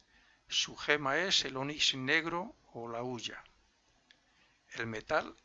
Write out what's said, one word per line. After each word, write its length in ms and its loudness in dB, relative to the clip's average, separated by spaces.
Su 280 0
gema 420 2
es 260 2
el 120 -6
onix 380 2
negro 640 0
o 160 -10
la 140 -4
hulla. 400 -6
El 180 -4
metal 580 -2